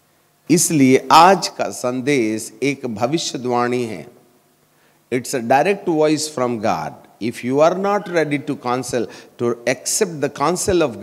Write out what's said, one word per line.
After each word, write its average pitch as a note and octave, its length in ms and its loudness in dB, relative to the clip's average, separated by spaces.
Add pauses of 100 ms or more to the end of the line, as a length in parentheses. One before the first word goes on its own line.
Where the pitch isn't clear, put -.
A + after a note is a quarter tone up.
(500)
इसलिए C#3 640 4
आज F3 360 8
का G#2 200 -4
संदेश A#2+ 960 -2
एक C3+ 240 -2
भविष्यवाणी B2 1000 -2
है। F2 240 -12 (1040)
It's B2+ 200 -6
a C3 60 -2
direct D3+ 480 0
voice D#3 500 0
from A#2+ 220 -2
God। F#2+ 300 -2 (320)
If A#2 100 -4
you B2 220 -6
are E3 220 4
not G3+ 260 -2
ready D#3+ 360 -2 (120)
to C3 60 -4 (100)
counsel, B2 400 -4 (360)
to A#2+ 120 0 (140)
accept D3+ 560 -4
the C3+ 60 -4
counsel E3+ 520 0
of C#3+ 80 0 (120)